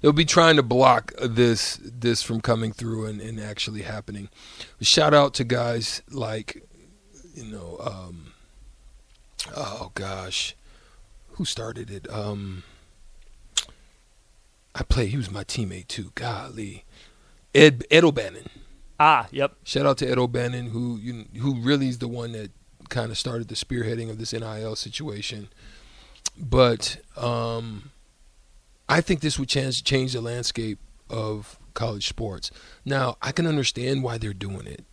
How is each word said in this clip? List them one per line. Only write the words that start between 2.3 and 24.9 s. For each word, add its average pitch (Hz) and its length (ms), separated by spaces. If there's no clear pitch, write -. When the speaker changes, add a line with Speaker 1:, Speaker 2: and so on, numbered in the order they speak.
Speaker 1:
coming 113 300
through 113 340
and, 107 160
and 110 180
actually 104 440
happening. 104 460
Shout 151 320
out 143 220
to 135 80
guys 117 680
like, 110 540
you 127 100
know, 95 340
um, 90 540
oh 143 400
gosh, 95 600
who 180 140
started 110 440
it? 98 200
Um, 101 540
I - 80
play, 120 240
he 113 100
was 104 140
my 101 120
teammate 92 440
too. - 280
Golly, 107 720
Ed, 143 360
Ed 160 120
O'Bannon. 127 460
Speaker 2:
Ah, 147 320
yep. 139 320
Speaker 1:
Shout 143 220
out 139 140
to 131 100
Ed 127 80
O'Bannon, 123 500
who, 120 300
you, 113 280
who 135 160
really 135 320
is 123 120
the 123 80
one 117 260
that 107 180
kinda 113 260
started 117 340
the 110 60
spearheading 113 540
of 110 100
this 113 140
N 113 100
I 110 180
L 110 160
situation. 104 720